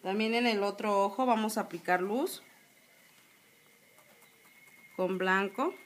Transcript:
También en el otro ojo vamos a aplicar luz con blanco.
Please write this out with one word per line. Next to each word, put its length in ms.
También 320
en 120
el 160
otro 420
ojo 220
vamos 320
a 40
aplicar 380
luz 420
con 220
blanco. 560